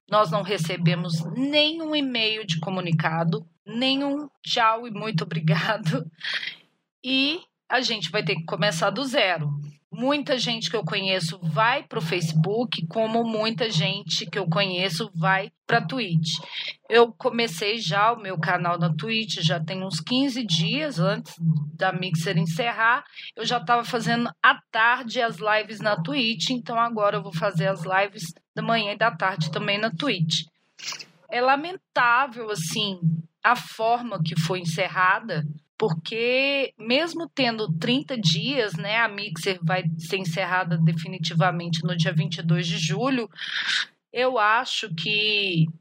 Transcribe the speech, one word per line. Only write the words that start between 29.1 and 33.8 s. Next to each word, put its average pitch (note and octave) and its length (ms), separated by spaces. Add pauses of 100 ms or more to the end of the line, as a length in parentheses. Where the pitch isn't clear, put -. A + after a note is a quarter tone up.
também G#3 300
na A3 100
Twitch. E3+ 520 (920)
É A#3 80
lamentável, B3+ 1120
assim, G3 480 (420)
a A#3 140
forma A#3 640